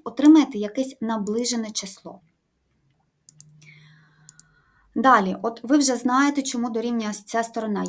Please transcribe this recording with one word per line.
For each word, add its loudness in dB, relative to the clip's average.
отримаєте 6
якесь -4
наближене -4
число. -10
Далі, 4
от -8
ви 2
вже 2
знаєте, 0
чому -6
дорівнює -4
ця -2
сторона. -4